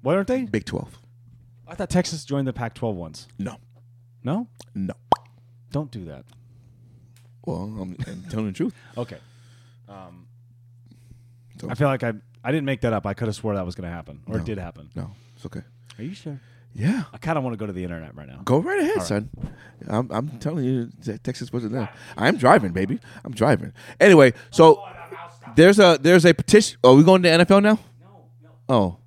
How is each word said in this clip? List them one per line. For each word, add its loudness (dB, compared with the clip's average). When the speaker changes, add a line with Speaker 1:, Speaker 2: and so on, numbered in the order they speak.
Speaker 1:
What 0
aren't -2
they? -2
Speaker 2:
Big -6
twelve. -10
Speaker 1:
I -20
thought -10
Texas -4
joined -4
the -6
Pac-twelve -8
once. -16
Speaker 2:
No. -10
Speaker 1:
No? -6
Speaker 2:
No. -8
Speaker 1:
Don't -8
do -14
that. -20
Speaker 2:
Well, -10
I'm, -14
I'm -18
telling -6
the -8
truth. -6
Speaker 1:
<laughs> -18
Okay. -12
Um, -20
Speaker 2:
So -14
Speaker 1:
I -10
feel -2
like -2
I, -4
I -6
didn't -4
make -4
that -2
up. -6
I -6
coulda -6
swore -6
that -6
was -10
gonna -14
happen, -18
or -10
it -4
Speaker 2:
No. -8
Speaker 1:
did -8
happen. -16
Speaker 2:
No, -12
it's -20
okay. -16
Speaker 1:
Are -14
you -12
sure? -16
Speaker 2:
Yeah. -4
Speaker 1:
I -20
kinda -6
wanna -8
go -10
to -10
the -8
internet -12
right -20
now. -20
Speaker 2:
Go 0
right -4
ahead, -2
Speaker 1:
All -2
right. -6
Speaker 2:
son. -4
I'm, -4
I'm -6
telling -6
you, -4
Te-, -8
Texas -12
wasn't -8
there. -8
I'm 0
driving, 4
baby. -4
I'm -12
driving. -2
Anyway, 8
so 6
there's 8
a, 6
there's 6
a 6
petition. 2
Are 10
we 10
going 6
to 4
N 4
F 4
L 6
now? 2
Speaker 1:
No, -20
no. -20
Speaker 2:
Oh. 0